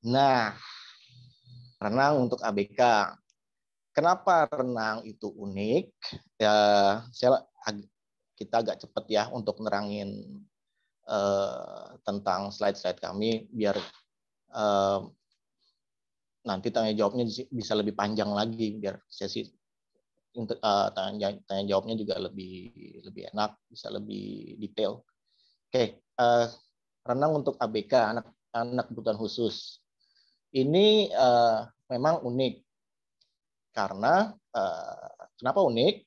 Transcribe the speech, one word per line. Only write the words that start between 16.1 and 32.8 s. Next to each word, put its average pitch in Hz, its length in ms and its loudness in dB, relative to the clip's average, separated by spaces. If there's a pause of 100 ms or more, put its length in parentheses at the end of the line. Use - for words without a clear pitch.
nanti 98 240 -2
tanya 110 240 0
jawabnya 107 320 0
di-, 113 240 -8
bisa 113 240 -6
lebih 107 240 0
panjang 104 400 -2
lagi, 110 400 -2
biar 101 320 -8
sesi 101 400 -8 (880)
untuk, 117 240 -8
eh, 101 320 2
tanya, 101 400 -4 (160)
tanya 98 240 -4
jawabnya 101 240 -2
juga 107 240 -4
lebih, 92 480 -10 (320)
lebih 98 320 -16
enak, 104 240 -2 (160)
bisa 107 160 -14
lebih 104 720 -10
detail. 107 400 -4 (680)
Oke, 120 320 0
eh, 120 460 4 (580)
renang 143 400 0
untuk 135 160 -2
A 120 80 0
B 110 160 -2
K, 117 320 2
anak, 113 80 -6 (320)
anak 120 320 -2
kebutuhan 110 320 -2
khusus. - 640 -4 (720)
Ini, 196 560 4
eh, 120 480 4 (320)
memang 147 320 0
unik 123 300 0 (1200)